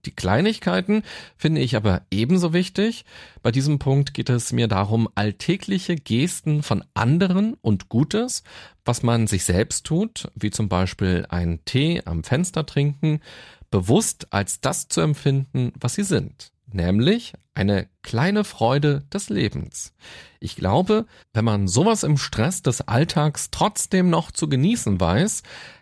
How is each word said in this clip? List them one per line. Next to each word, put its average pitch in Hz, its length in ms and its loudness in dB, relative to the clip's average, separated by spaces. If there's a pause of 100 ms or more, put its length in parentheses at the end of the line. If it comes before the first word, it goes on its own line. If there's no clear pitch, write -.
Die - 60 -10
Kleinigkeiten 185 920 0 (320)
finde 156 240 0
ich 123 160 0
aber 104 340 2
ebenso 156 420 2
wichtig. 190 520 0 (360)
Bei 113 120 2
diesem 139 260 2
Punkt 139 360 2
geht - 160 -4
es 120 220 0
mir 120 140 2
darum, 104 480 2
alltägliche 180 800 -2
Gesten 151 720 -2
von 101 180 -2 (100)
anderen 180 680 2
und 104 280 0
Gutes, 214 540 -2 (420)
was 123 200 -2
man 117 240 2
sich 95 160 0
selbst - 420 0
tut, 190 480 -2
wie 104 160 -2
zum 107 180 -4
Beispiel 92 600 0
einen 85 360 -2
Tee 151 400 0
am 82 200 -4
Fenster 165 420 -2
trinken, 147 540 0 (500)
bewusst 110 600 0
als 98 280 -2
das - 280 -4
zu 165 140 0
empfinden, 139 760 0
was 123 160 -4
sie 202 80 -2
sind, - 480 -4 (160)
nämlich 107 680 0 (200)
eine 98 320 0 (160)
kleine 190 400 0
Freude 143 680 0
des - 160 -6
Lebens. - 680 -6 (460)
Ich - 160 -10
glaube, 185 500 0 (260)
wenn 113 120 0
man 104 240 2
sowas 180 340 2
im 143 160 2
Stress 139 440 -2
des - 260 0
Alltags 147 640 0
trotzdem 185 580 2
noch 170 220 0
zu 156 160 -4
genießen 139 500 0
weiß, 98 460 2 (380)